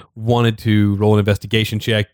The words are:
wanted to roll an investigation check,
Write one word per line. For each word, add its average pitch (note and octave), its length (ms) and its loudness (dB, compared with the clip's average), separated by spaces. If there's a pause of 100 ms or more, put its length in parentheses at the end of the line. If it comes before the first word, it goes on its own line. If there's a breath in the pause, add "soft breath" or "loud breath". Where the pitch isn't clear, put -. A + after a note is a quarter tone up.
(160 loud breath)
wanted A#2 440 0
to G#2 360 2
roll G#2 180 2
an G#2 60 4
investigation G#2+ 580 -2
check, G#2+ 360 -2